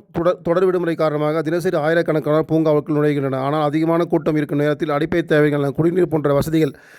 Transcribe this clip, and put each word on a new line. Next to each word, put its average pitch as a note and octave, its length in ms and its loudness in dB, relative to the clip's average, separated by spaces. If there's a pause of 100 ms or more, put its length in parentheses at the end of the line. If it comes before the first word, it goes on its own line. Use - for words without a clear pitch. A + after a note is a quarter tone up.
(120)
தொடர், F3 300 0
தொடர் E3+ 220 0
விடுமுறை F3 300 0
காரணமாக D3+ 480 0
தினசரி E3+ 340 -2
ஆயிரக்கணக்கானோர் D#3 760 0
பூங்காவுக்குள் D#3 460 0
நுழைகின்றனர். C#3 500 0
ஆனால் D3+ 220 0
அதிகமான E3 360 0
கூட்டம் E3 320 0
இருக்கும் D3 220 -2
நேரத்தில் D3 380 -2
அடிப்படை D#3+ 280 0
தேவைகளான D3 460 2
குடிநீர் E3+ 420 0
போன்ற D3 220 0
வசதிகள் D#3 400 0 (240)